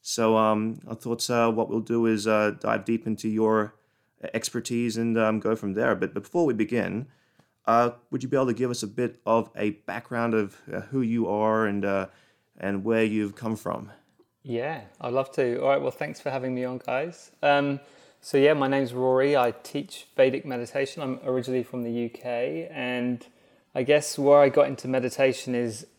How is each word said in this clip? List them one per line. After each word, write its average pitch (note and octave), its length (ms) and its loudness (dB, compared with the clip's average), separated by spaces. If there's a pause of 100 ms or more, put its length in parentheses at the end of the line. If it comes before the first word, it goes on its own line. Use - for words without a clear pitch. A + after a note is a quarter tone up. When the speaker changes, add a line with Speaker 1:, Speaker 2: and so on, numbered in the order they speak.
Speaker 1:
So, A2+ 360 2
um, A2 500 2
I A2+ 60 -8
thought, A#2 340 -6
uh, A#2 240 4
what A2 160 0
we'll A2+ 120 -2
do A#2 260 0
is, A2 200 2
uh, G#2+ 320 2
dive G#2+ 280 -2
deep A2+ 200 -2
into A2 220 -4
your A2 460 0 (580)
expertise A#2 640 -4
and, A2+ 220 0
um, A2 220 2
go A2 140 0
from G2+ 200 -4
there. A2+ 200 2
But F#2+ 200 -4
before E3 320 0
we B2+ 80 2
begin, G#2+ 520 -2 (600)
uh, A#2 240 4 (200)
would B2+ 120 -4
you C3 80 -8
be D3 40 0
able C3 120 2
to B2 80 0
give B2 160 -2
us A#2+ 120 -6
a A2 40 -6
bit A#2+ 400 -6
of A2+ 280 2
a G#2 180 -2 (120)
background A#2 480 -4
of, G#2 240 -2 (160)
uh, F#2 80 -6
who C3 220 -6
you A2+ 260 0
are G#2+ 380 0
and, G2+ 180 -2
uh, G2 220 -2 (520)
and G2 240 -4
where A2+ 220 2
you've G#2 300 -2
come A2 220 -6
from? G#2 340 -8 (520)
Speaker 2:
Yeah, B2+ 420 -6 (180)
I'd A#2+ 100 -6
love C3 200 -2
to. B2 280 0
All C3+ 80 0
right, C#3 140 2
well, C3+ 80 -2
thanks - 280 -8
for - 120 -6
having B2+ 240 -4
me B2+ 100 -4
on, B2+ 140 -6
guys. C#3 520 -6 (120)
Um, C#3+ 360 2 (440)
so - 160 0
yeah, C#3+ 160 6
my C#3 140 0
name's C3+ 260 0
Rory. C3 420 2
I B2 140 2 (120)
teach - 440 -10 (100)
Vedic C3 300 4
meditation. C3+ 560 -6
I'm C3 220 -6
originally B2+ 380 -2
from B2 200 -8
the A#2 100 -6
U A#2+ 160 -4
K, B2+ 640 -6
and B2 560 -4 (480)
I C3 80 0
guess D3 360 2
where C#3+ 220 8
I C#3+ 80 8
got C#3+ 180 6
into C3+ 220 -8
meditation C3 680 0
is A#2+ 320 -4 (120)